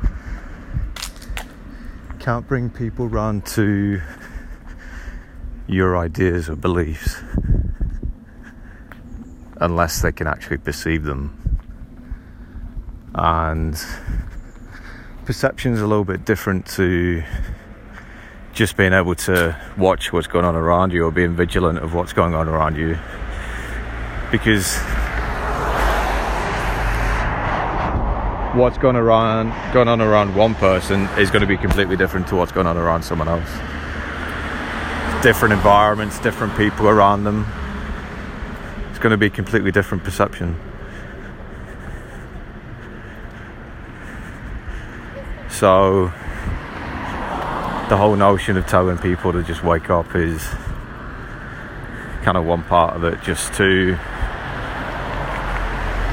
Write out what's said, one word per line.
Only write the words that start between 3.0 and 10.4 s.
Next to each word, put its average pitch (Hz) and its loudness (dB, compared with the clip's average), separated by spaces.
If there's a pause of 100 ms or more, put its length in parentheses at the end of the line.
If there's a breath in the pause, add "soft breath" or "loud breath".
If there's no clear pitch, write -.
round 107 0
to 101 2 (1700 loud breath)
your 92 2
ideas 85 2
or 78 -4
beliefs 85 0 (2250 loud breath)
unless 85 0
they 85 2
can 82 -4
actually 73 -4